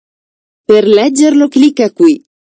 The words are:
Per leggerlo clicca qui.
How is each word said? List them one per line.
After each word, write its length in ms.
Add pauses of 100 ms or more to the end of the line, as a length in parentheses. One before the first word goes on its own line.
(640)
Per 220
leggerlo 600
clicca 420
qui. 320 (300)